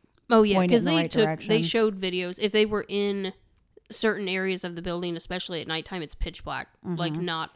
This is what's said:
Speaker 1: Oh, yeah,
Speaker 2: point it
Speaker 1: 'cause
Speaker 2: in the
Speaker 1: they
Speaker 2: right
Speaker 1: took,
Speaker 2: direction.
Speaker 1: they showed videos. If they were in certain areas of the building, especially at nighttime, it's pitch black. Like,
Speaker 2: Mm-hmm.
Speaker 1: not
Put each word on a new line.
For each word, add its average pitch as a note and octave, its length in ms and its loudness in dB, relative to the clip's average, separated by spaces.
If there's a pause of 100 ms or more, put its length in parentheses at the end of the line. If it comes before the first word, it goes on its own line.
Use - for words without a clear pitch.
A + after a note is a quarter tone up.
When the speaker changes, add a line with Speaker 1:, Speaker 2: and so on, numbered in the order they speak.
(280)
Speaker 1:
Oh, A3+ 140 8
yeah, G#3 140 4
Speaker 2:
point F3+ 160 4
it - 20 10
Speaker 1:
'cause A3+ 80 6
Speaker 2:
in - 40 0
the - 40 2
Speaker 1:
they D#4+ 120 4
Speaker 2:
right - 80 -2
Speaker 1:
took, A#3 140 4
Speaker 2:
direction. D#3+ 240 -2
Speaker 1:
they G#3+ 140 4
showed G#3+ 380 0
videos. F3+ 420 -4
If G#3 80 2
they G#3+ 160 4
were G#3 220 -2
in G3+ 440 -2 (560)
certain G3+ 400 0
areas F#3+ 360 -2
of F3 100 -6
the E3+ 80 -8
building, F3 340 -4
especially F3+ 440 -6
at - 80 -8
nighttime, E3 340 -6
it's D3 140 -12
pitch - 260 -8
black. C#3 240 -8 (180)
Like, E3+ 280 -2
Speaker 2:
Mm-hmm. E3 120 -4
Speaker 1:
not E3 320 -4